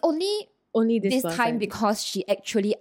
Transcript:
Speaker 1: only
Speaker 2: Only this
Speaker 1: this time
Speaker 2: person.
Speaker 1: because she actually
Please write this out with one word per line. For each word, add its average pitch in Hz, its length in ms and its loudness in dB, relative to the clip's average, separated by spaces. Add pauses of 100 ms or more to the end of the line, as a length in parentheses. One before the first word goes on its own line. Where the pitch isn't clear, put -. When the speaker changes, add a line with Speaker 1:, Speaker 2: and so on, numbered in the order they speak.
Speaker 1:
only 370 460 0 (240)
Speaker 2:
Only 226 260 4
this 254 240 2
Speaker 1:
this - 0 -
time 233 340 0
Speaker 2:
person. - 20 -2
Speaker 1:
because 208 440 -2
she - 260 -6
actually 208 520 0